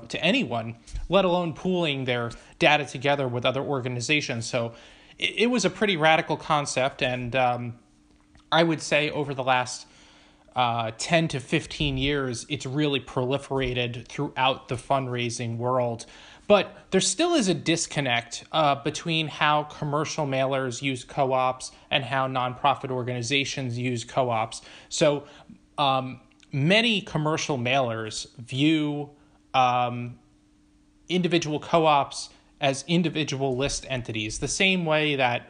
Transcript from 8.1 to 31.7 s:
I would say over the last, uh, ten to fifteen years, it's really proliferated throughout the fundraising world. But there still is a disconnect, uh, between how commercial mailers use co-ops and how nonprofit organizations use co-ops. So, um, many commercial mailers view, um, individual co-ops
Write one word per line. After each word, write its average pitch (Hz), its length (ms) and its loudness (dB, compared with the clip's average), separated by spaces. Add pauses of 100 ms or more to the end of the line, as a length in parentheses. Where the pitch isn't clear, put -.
I 160 120 6
would 160 180 2
say 151 300 0
over 143 240 -4
the 131 80 -4
last, 127 440 0 (720)
uh, 117 400 0
ten 165 320 2
to 143 100 -4
fifteen 143 600 -2
years, 135 500 -2
it's 147 160 -6
really 139 340 0
proliferated 127 1080 -2
throughout 135 600 -2
the 131 60 -4
fundraising 120 840 -2
world. 120 480 -2 (400)
But 202 280 4 (160)
there 190 120 4
still 339 320 2
is 226 140 2
a 175 60 4
disconnect, 135 960 -2
uh, 147 260 4
between 156 520 -2
how 151 360 2
commercial 151 640 -2
mailers 131 540 0
use 135 240 -4
co-ops 131 680 0 (180)
and 139 120 2
how 131 240 0
nonprofit 127 640 0
organizations 123 880 -2
use 123 240 -2
co-ops. 117 600 -2 (260)
So, 147 360 2 (520)
um, 131 460 0 (280)
many 196 520 2
commercial 156 560 -2
mailers 120 800 -2
view, 147 720 0 (420)
um, 123 680 0 (920)
individual 165 500 0
co-ops 156 720 2 (300)